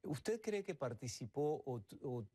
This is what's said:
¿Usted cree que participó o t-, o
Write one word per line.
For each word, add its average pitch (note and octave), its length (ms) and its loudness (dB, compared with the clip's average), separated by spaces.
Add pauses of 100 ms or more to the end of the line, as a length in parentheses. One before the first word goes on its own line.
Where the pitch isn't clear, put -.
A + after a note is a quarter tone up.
¿Usted A3 380 0
cree G#3 220 2
que F3 120 -2
participó C3 880 0
o B2 160 0
t-, - 220 -12
o B2 320 -2